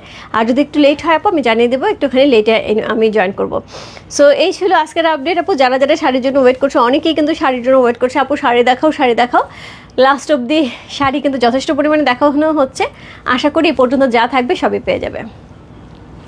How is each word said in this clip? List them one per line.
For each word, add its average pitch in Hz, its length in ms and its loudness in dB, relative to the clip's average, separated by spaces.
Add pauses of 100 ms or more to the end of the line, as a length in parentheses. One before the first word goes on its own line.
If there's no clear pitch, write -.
(320)
আর 226 120 0
যদি 254 180 0
একটু 285 180 -2
লেট 294 240 2
হয় 330 100 2
আপু, 311 140 0
আমি 330 140 0
জানিয়ে 233 260 2
দেবো, 262 180 -2
একটুখানি 277 400 0
লেটে 220 640 2
আমি 220 220 0
জয়েন 196 220 0
করব। - 280 -6 (500)
So, 285 200 4
এই 330 220 2
ছিল 359 200 -2
আজকের 320 340 0
আপডেট 311 320 -2
আপু। - 160 -2
যারা 262 240 2
যারা 277 180 2
শাড়ির 262 260 0
জন্য 262 160 0
ওয়েট 254 200 4
করছে, 277 200 0
অনেকেই 285 360 2
কিন্তু 311 200 0
শাড়ির 262 280 -2
জন্য 262 140 2
ওয়েট 240 220 2
করছে, 254 200 -2
"আপু, 277 180 -2
শাড়ি 240 280 2
দেখাও, 247 280 2
শাড়ি 254 220 0
দেখাও।" 247 280 0 (560)
লাস্ট 269 340 2
অবধি 277 380 0 (200)
শাড়ি 277 300 -2
কিন্তু 269 180 -2
যথেষ্ট 247 340 0
পরিমাণে 302 300 0
দেখানো 294 500 0
হচ্ছে। 294 320 -2 (400)
আশা 262 260 0
করি 302 180 0
এই - 40 0
পর্যন্ত 254 320 0
যা 240 220 0
থাকবে, 254 300 -2
সবই 202 240 -2
পেয়ে - 180 -4
যাবে। - 240 -8 (1040)